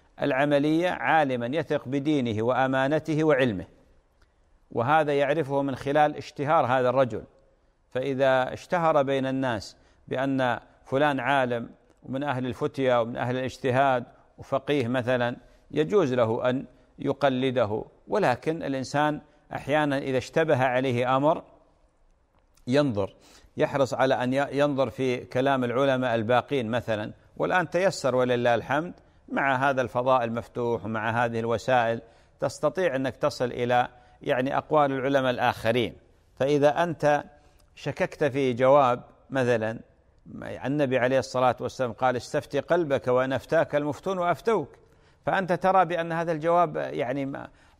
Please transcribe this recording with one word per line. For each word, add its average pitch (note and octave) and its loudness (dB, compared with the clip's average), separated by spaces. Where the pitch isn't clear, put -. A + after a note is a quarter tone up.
العملية D3 2
عالما C3 0
يثق D3 -4
بدينه C3+ 0
وأمانته C3+ 0
وعلمه، B2+ 2
وهذا D3 2
يعرفه C#3 0
من C#3 -4
خلال D3+ 0
اشتهار D3 0
هذا B2+ 2
الرجل. A#2+ 0
فإذا C3 2
اشتهر D#3+ 2
بين C3+ 0
الناس C3 -4
بأن C3 0
فلان C#3 0
عالم B2 -2
ومن C3 -6
أهل B2+ -4
الفتية B2+ 0
ومن A#2 -4
أهل B2 -4
الاجتهاد C3 0
وفقيه C3+ -2
مثلًا، A#2+ -2
يجوز D#3 2
له A#2+ 2
أن C3 -2
يقلده، B2+ 0
ولكن E3 0
الإنسان C#3+ -2
أحيانًا D3+ 0
إذا C3+ -2
اشتبه D3+ 0
عليه B2+ 0
أمر D3 2
ينظر، A#2+ 0
يحرص C3+ 0
على C3 2
أن B2 -2
ي-، C#3 0
ينظر C#3 0
في B2+ -2
كلام C3 -2
العلماء B2+ 0
الباقين A#2 0
مثلًا، A2+ -4
والآن F3 0
تيسر F3 0
ولله B2 2
الحمد C#3+ -2
مع C#3 0
هذا C3 0
الفضاء B2+ 2
المفتوح A#2 -4
ومع A2+ -2
هذه A#2 -4
الوسائل A#2 0
تستطيع D3 -2
أنك C3+ -4
تصل C#3 -2
إلى B2 0
يعني C3+ 0
أقوال C#3+ 2
العلماء C3+ 0
الآخرين. A2+ 0
فإذا C#3+ 2
أنت D3 0
شككت - -4
في C3+ 0
جواب B2+ 4
مثلًا، A#2+ 0
النبي C3 0
عليه B2+ 2
الصلاة B2+ 0
والسلام B2 -4
قال: B2+ 0
"استفتي C#3 -4
قلبك C#3 0
وإن B2+ 2
أفتاك D3+ -2
المفتون D3+ -4
وأفتوك"، F3 -2
فأنت F3+ -2
ترى F#3+ 4
بأن E3+ -4
هذا E3+ -2
الجواب D#3+ 2
يعني C#3 -4
ما، C3+ -12